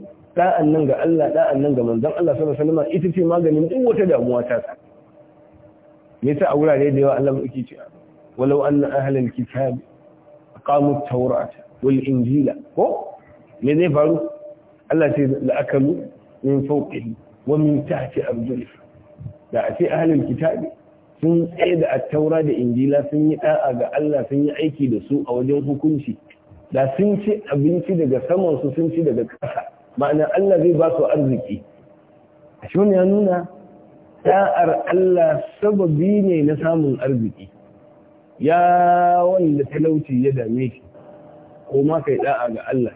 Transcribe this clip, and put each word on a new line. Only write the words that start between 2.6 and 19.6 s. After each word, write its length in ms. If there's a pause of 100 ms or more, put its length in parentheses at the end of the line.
wasallam, 240
ita 180
ce 120
maganin 440
duk 160
wata 220
damuwa 380
ta 180
sa. 120 (1500)
Me 100
yasa 140
a 80
wurare 360
da 80
yawa 180
Allah 160 (100)
yake 240
cewa, 180 (520)
"Walau 260
anna 240
ahlal 440
kitab 460 (800)
aqamu 480
at-taurata 560 (240)
wal 160
injila," 560 (200)
ko? 420 (440)
Me 140
zai 160
faru? 280 (680)
Allah 260
ce, 120
"La'akalu 800 (360)
min 240
fawqihi 440 (360)
wa 100
min 280
tahti 360
arjulihi." 480 (800)
Da 180